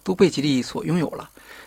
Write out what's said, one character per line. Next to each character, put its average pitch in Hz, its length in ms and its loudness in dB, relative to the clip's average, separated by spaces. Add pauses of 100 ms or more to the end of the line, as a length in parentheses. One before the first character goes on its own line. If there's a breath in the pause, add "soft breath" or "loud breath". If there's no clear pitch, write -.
都 190 100 0
被 185 140 6
吉 139 120 -4
利 135 200 2
所 - 240 -8
拥 156 120 0
有 165 120 0
了， - 200 -12 (380 soft breath)